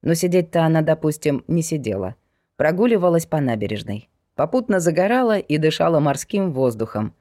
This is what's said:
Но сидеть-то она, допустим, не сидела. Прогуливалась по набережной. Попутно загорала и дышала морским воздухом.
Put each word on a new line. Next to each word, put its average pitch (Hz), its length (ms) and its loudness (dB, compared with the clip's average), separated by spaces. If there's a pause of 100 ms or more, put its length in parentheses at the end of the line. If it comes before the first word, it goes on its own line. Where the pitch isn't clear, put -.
Но 165 120 0
сидеть-то 175 500 0
она, 160 180 4
допустим, 156 680 0
не 165 140 0
сидела. 110 520 -4 (420)
Прогуливалась 180 720 2
по 156 140 -2
набережной. 107 680 -4 (260)
Попутно 196 460 0
загорала 202 580 2
и 151 200 -2
дышала 156 400 2
морским 156 540 -2
воздухом. 110 680 -2